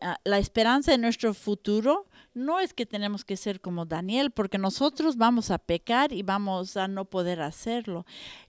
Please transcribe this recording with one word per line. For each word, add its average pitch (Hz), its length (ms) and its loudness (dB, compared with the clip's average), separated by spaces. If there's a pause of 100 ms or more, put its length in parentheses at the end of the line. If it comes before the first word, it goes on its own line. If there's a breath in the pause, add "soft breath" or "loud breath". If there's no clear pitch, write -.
ah, 175 220 -6
la 202 140 2
esperanza 233 540 4
en 254 80 6
nuestro 233 320 0
futuro 214 720 0 (280 loud breath)
no 302 260 -2
es 359 140 -2
que 240 100 -4
tenemos 208 400 -6
que 190 120 -6
ser 190 240 -6
como 170 260 -6
Daniel, 196 440 0
porque 196 280 -2
nosotros 269 580 0
vamos 233 340 4
a 175 80 2
pecar 240 540 0
y 196 100 -4
vamos 190 540 -2
a 190 100 0
no 196 200 -6
poder 175 340 -2
hacerlo. 185 640 -4 (440 loud breath)